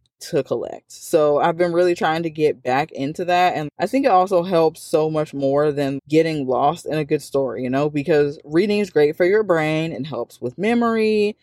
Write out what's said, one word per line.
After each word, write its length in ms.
to 260
collect. 480
So 480
I've 180
been 140
really 240
trying 260
to 80
get 320
back 300
into 320
that. 300
And 140
I 60
think 200
it 60
also 320
helps 360
so 300
much 240
more 380
than 260
getting 380
lost 400
in 100
a 80
good 160
story, 440
you 60
know, 200
because 540
reading 340
is 120
great 260
for 100
your 160
brain 500
and 140
helps 340
with 160
memory, 880